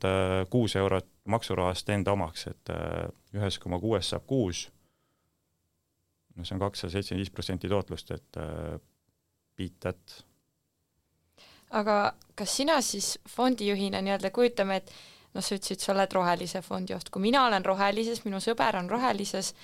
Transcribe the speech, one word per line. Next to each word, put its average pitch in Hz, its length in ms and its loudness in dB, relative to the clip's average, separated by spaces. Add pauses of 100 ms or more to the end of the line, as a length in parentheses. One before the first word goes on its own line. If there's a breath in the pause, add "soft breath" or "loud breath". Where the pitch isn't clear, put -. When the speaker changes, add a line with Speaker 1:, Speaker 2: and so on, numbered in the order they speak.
Speaker 1:
äh, 95 480 2
kuus 117 280 2
eurot 95 280 2 (220)
maksurahast 92 640 0
enda 98 220 2
omaks, 82 320 -4
et, - 260 -10
äh, 82 340 -4 (320)
ühest 98 240 -2
koma 90 160 -2
kuuest 98 360 0
saab 85 120 -6
kuus. 110 400 0 (1700)
No 90 100 -10
see 95 100 -6
on 92 80 0
kakssada 98 280 -4
seitsekümmend 98 340 -2
viis 95 100 -12
protsenti - 340 -4
tootlust, 92 420 -2
et, - 260 -12
äh, 80 420 -6 (760)
beat 90 240 -8
that. - 440 -8 (1500 loud breath)
Speaker 2:
Aga 208 420 2 (220)
kas 202 200 -4
sina 285 260 4
siis - 360 -2 (100)
fondijuhina 202 720 0
nii-öelda, 196 300 0
kujutame, 202 500 4
et - 100 -18 (440 loud breath)
noh, 190 100 -4
sa 208 100 -2
ütlesid, - 280 -4
sa 196 100 2
oled 196 220 2
rohelise 175 500 0
fondi 190 300 -6
oht. - 180 -10
Kui 196 80 -2
mina 247 240 6
olen 196 200 4
rohelises, 202 600 2
minu 196 180 -2
sõber 226 360 2
on 180 100 -4
rohelises, 202 640 -2 (100)